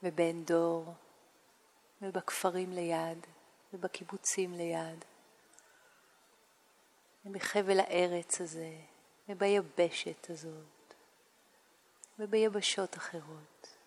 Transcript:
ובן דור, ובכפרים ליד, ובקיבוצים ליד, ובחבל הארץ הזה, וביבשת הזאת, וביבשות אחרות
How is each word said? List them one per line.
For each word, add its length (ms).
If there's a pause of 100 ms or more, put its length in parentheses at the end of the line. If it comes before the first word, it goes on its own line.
ובן 400
דור, 500 (1080)
ובכפרים 680
ליד, 560 (460)
ובקיבוצים 800
ליד, 520 (2250)
ובחבל 540
הארץ 640
הזה, 340 (540)
וביבשת 1000
הזאת, 640 (1300)
וביבשות 760
אחרות 880